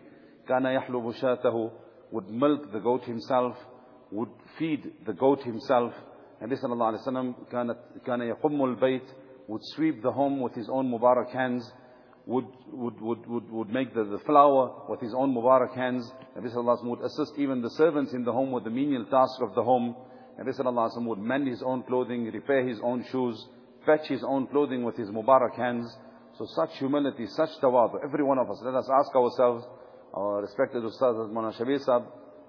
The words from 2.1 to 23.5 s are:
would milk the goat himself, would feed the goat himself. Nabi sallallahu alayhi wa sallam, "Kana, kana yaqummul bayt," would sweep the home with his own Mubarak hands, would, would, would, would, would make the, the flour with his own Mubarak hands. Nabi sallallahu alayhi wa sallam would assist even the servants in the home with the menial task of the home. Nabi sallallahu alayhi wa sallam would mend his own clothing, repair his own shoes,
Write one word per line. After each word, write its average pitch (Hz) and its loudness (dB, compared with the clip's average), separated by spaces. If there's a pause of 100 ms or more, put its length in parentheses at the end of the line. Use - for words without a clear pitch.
would 101 -6
milk 143 0
the 107 -6
goat 123 0
himself, 123 -2 (560)
would 110 -4 (280)
feed 156 -4 (120)
the 107 -4
goat 139 4
himself. 120 0 (480)
Nabi 120 -4
sallallahu 117 0
alayhi - -8
wa 135 -4
sallam, 127 -6
"Kana, 120 -4 (280)
kana 123 -2
yaqummul 127 0
bayt," 131 2 (440)
would 110 -10 (120)
sweep 143 0
the 123 0
home 139 0
with 117 -4
his 113 -8
own 131 0
Mubarak 120 4
hands, 123 -2 (560)
would, 120 0 (260)
would, 120 -8
would, 113 -4
would, 117 -6
would 110 -6
make 123 -2
the, 113 0
the 101 -6
flour 143 6
with 107 -4
his 113 -6
own 135 2
Mubarak 123 4
hands. 123 -4 (260)
Nabi 113 -8
sallallahu - -
alayhi 120 -4
wa 120 4
sallam 120 -6
would 120 -6
assist 143 -4
even 135 -2
the 117 -4
servants 147 2
in 123 -4
the 120 0
home 135 0
with 120 -4
the 113 -6
menial 131 -2
task 131 2
of 104 -4
the 117 2
home. 120 2 (420)
Nabi 113 -6
sallallahu 127 -4
alayhi 127 -2
wa 113 0
sallam 117 -6
would 107 -4
mend 131 -2
his 120 -6
own 127 -2
clothing, 120 -2
repair 123 0
his 113 -6
own 120 -2
shoes, 123 -2 (420)